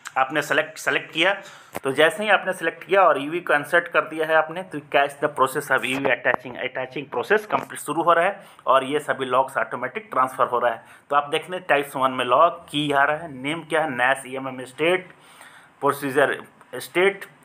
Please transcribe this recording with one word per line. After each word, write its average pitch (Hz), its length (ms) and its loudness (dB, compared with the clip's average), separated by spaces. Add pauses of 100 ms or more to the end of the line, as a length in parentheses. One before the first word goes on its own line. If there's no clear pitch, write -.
(180)
आपने 151 240 0
select, 147 360 -2
select 143 360 -4
किया, 170 200 2 (500)
तो 135 80 -2
जैसे 156 320 2
ही 220 60 -4
आपने 185 240 2
select 165 300 -4
किया 190 180 4
और 156 180 6
यूवी 151 200 -4
को 170 140 0
insert 160 340 2
कर 156 160 2
दिया 156 240 -4
है 160 80 2
आपने, 160 280 2
तो 165 160 -10 (100)
catch 143 300 2
the 151 120 0
process 135 400 0
of 123 140 2
U 131 120 -2
V 135 140 0
attaching, 123 480 -2
attaching 131 480 -8
process 185 380 -2
complete 127 340 -6
शुरू 151 240 -4
हो 170 100 4
रहा 170 120 2
है 196 200 -4 (220)
और 131 160 4
ये 139 160 -2
सभी 131 260 -4
locks 127 320 0
automatic 127 540 -6
transfer 131 360 0
हो 123 120 -2
रहा 120 140 0
है। 113 100 -12 (260)
तो 139 60 0
आप 147 140 0
देख 151 200 -4
लें 185 140 -8
types 143 320 0
वन 131 160 2
में 127 140 -2
lock 156 340 4 (100)
की 147 220 -2
आ 139 120 4
रहा 151 140 0
है, 165 160 -12
name 143 300 -8
क्या 156 200 0
है, 143 120 -4
नैस 131 300 2
ई 127 100 -12
एम 135 120 -6
M 131 180 -10
state, 175 440 -2 (720)
procedure 135 560 2 (380)
state, 190 500 -2 (200)